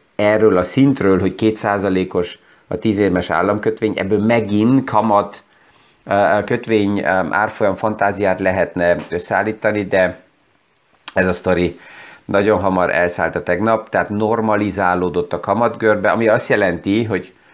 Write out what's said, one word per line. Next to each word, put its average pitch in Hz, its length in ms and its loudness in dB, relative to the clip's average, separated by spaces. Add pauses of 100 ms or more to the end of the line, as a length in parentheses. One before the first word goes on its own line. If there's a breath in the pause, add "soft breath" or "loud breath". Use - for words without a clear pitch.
(140)
erről 107 420 4
a 90 60 2
szintről, 98 560 2
hogy 95 160 -2
két 110 200 0
százalékos 95 840 -2 (280 soft breath)
a 95 100 -4
tíz 107 200 0
éves 92 320 0
államkötvény, 104 680 0
ebből 95 240 -2
megint 110 680 2
kamat, 104 540 0 (600 soft breath)
ö, 101 400 2
kötvény, 104 540 0
ö, - 40 -4 (260)
árfolyam 101 460 -2
fantáziát 98 640 -2
lehetne 90 560 0 (140)
összeállítani, 104 720 -2
de 92 400 0 (920)
ez 92 140 2
a 90 60 2
sztori 87 460 -2 (460 loud breath)
nagyon 101 340 0
hamar 92 300 0
elszállt 85 460 -2
a 87 80 -6
tegnap, 107 460 -2
tehát - 200 -2
normalizálódott 101 1200 -2
a 85 60 -4
kamatgörbe, 107 720 0
ami 113 160 0
azt 117 220 2
jelenti, 101 540 0
hogy 104 300 -6 (200 soft breath)